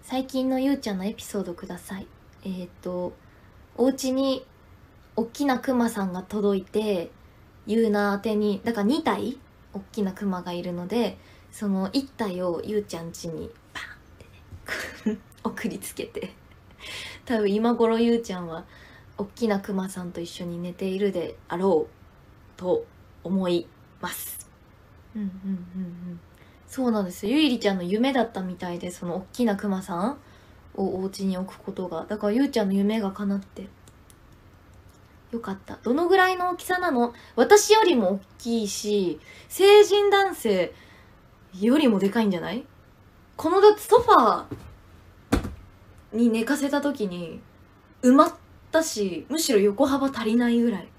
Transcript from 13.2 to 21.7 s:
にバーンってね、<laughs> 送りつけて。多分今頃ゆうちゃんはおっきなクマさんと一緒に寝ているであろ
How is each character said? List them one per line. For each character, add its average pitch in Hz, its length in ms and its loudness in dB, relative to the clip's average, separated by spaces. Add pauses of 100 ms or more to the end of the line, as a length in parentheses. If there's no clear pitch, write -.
に 165 240 -10 (200)
バ - 100 -10
ー - 40 -12
ン - 1200 -14
っ - 0 -
て 214 60 0
ね、 208 80 -6 (100)
<laughs> - 160 -14
送 208 240 -6
り - 80 -10
つ - 160 -12
け - 120 -10
て。 - 280 -12 (920)
多 240 120 -2
分 202 160 2
今 226 220 2
頃 226 240 2
ゆ 233 160 4
う 233 80 2
ち 190 100 -8
ゃ 180 60 -8
ん 175 80 -8
は 165 180 -10 (500)
お 202 100 -6
っ - 100 -16
き 233 120 -2
な 196 120 2
ク 196 160 -6
マ 190 140 -4
さ 185 120 -12
ん 175 100 -10
と - 100 -10
一 170 60 -10
緒 - 180 -12
に 170 120 -8
寝 175 160 -8
て 190 120 -8
い 190 120 -4
る 202 140 2
で 175 240 -6 (140)
あ 170 60 -4
ろ 175 320 2